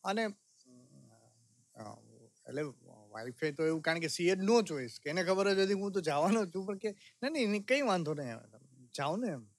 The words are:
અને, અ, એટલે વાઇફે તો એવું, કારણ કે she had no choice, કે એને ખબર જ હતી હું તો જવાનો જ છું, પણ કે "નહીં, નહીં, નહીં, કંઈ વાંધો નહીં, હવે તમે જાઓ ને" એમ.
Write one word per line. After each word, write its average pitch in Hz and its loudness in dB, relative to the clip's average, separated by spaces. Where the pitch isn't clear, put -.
અને, 208 -2
અ, 123 -16
એટલે 143 -4
વાઇફે 123 -6
તો 160 -2
એવું, 160 0
કારણ 165 0
કે 165 -2
she 170 0
had 190 2
no 226 6
choice, 131 -6
કે 143 -4
એને 180 0
ખબર 190 4
જ 190 4
હતી 190 4
હું 196 -2
તો 190 0
જવાનો 170 2
જ 165 -14
છું, 190 -4
પણ 196 -6
કે 214 -4
"નહીં, - -8
નહીં, 247 2
નહીં, 202 -2
કંઈ 269 4
વાંધો 175 2
નહીં, 127 -6
હવે - -18
તમે - -20
જાઓ 147 0
ને" 240 -2
એમ. 123 -6